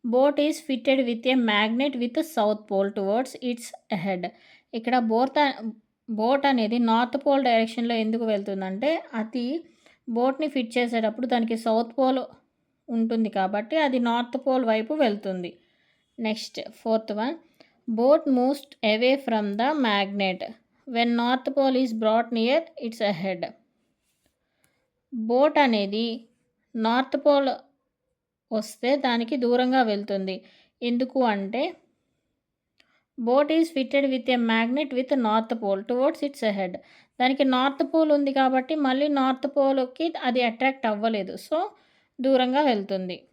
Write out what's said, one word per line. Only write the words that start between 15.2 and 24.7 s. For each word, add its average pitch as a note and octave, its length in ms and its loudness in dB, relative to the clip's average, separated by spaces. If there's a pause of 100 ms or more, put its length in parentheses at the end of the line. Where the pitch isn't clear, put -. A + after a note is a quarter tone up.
నెక్స్ట్ A3 420 -6 (140)
ఫోర్త్ A3 380 -2
వన్, A#3 220 -4 (540)
"Boat B3+ 400 4
moves C4 340 2 (200)
away A#3 360 4
from A3 360 -2
the A#3 140 0 (100)
magnet G3+ 640 0 (460)
when A#3 280 0
north B3 360 0
pole C4+ 260 2
is B3+ 160 0
brought A3 380 2
near A#3+ 280 2 (220)
its A3+ 200 -10 (140)
head." F3 280 -4 (1700)